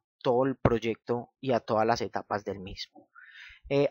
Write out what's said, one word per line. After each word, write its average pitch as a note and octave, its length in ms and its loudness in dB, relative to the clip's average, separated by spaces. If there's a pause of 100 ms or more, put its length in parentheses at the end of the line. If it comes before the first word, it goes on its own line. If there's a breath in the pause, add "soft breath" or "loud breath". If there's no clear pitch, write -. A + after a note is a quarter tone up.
(180)
todo C3 280 4
el C3+ 100 -2
proyecto A#2 840 0
y C3 140 -2
a A2 80 2
todas A2 260 0
las A#2 140 2
etapas G2+ 440 -6
del G2 140 -8
mismo. - 500 -16 (600 loud breath)
Eh, C#3+ 220 2